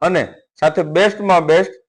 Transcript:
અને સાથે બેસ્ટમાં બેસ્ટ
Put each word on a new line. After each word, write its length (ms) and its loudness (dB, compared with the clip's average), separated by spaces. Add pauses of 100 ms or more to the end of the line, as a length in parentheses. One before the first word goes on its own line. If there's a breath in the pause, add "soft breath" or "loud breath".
અને 280 -2 (320)
સાથે 220 0
બેસ્ટમાં 640 0
બેસ્ટ 260 2 (160)